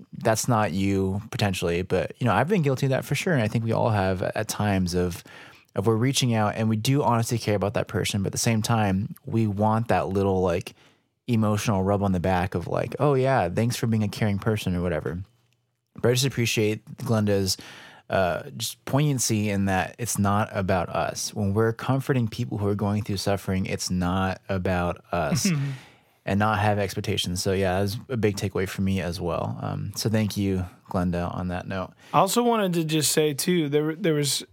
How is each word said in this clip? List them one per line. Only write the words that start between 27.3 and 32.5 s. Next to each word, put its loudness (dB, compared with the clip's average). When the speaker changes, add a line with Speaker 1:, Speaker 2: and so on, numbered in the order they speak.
Speaker 1:
So, 0
yeah, 2
that 0
was -2
a -4
big 2
takeaway -4
for -4
me 0
as -4
well. -4
Um, -6
so -2
thank 0
you, 0
Glenda, 0
on -4
that -6
note. -6
Speaker 2:
I 6
also 4
wanted 2